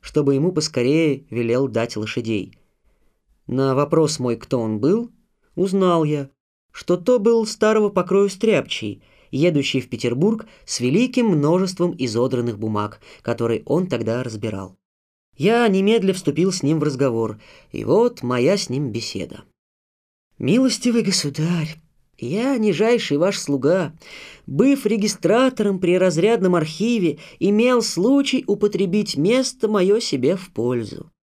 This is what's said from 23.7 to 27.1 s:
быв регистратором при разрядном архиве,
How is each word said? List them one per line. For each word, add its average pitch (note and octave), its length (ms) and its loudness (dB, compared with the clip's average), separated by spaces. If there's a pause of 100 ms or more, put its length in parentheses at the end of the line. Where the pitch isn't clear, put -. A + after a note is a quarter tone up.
быв B3+ 400 2
регистратором G#3 920 0
при F3+ 180 2
разрядном F3+ 560 2
архиве, F3 640 0 (220)